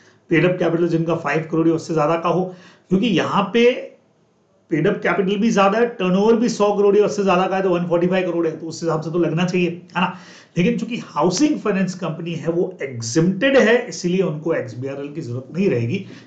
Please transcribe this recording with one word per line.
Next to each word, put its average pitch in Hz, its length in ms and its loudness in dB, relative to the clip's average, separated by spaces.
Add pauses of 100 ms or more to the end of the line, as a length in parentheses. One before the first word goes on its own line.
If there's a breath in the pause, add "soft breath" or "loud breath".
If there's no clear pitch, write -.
(300 soft breath)
paid 165 200 4
up - 80 -2
capital 165 300 0
जिनका 160 280 0
फ़ाइव 156 340 -4
करोड़ 165 180 2
या 165 60 4
उससे 160 200 -4
ज्यादा 156 220 2
का 165 120 -2
हो, 175 160 0 (440 loud breath)
क्योंकि 190 200 2
यहाँ 165 340 2 (100)
पे 233 180 6 (1000)
paid 156 160 2
up 202 160 2
capital 190 340 0
भी 214 140 2
ज्यादा 196 280 4
है, 240 100 4
turnover 196 480 2
भी 226 120 2
सौ 208 240 2
करोड़ 202 240 4
या 208 80 6
उससे 196 200 -2
ज्यादा 180 220 2
का 190 100 -2
है, 190 60 0
तो 190 80 0
वन 175 180 0
फ़ोर्टी 170 180 2
फ़ाइव 185 240 0
करोड़ 170 160 0
है, 156 100 -4
तो 165 100 -12
उस 160 160 -10
हिसाब 160 180 -2
से 160 100 -8
तो 170 80 -2
लगना 170 260 0
चाहिए, 180 240 0
है - 320 -8
ना। - 160 -2 (400 loud breath)
लेकिन 233 220 2
चूंकि 226 260 -6
housing 214 560 0
finance 190 340 -2
company 170 400 -6
है, 143 140 -6
वो 175 340 -2
exempted 170 760 0
है, 220 180 6 (120)
इसीलिए 180 340 -2
उनको 156 320 -4
एक्सबीआरएल 131 540 -6
की 147 120 -12
जरूरत 127 360 -10
नहीं 196 140 0
रहेगी, 120 340 -2 (220 loud breath)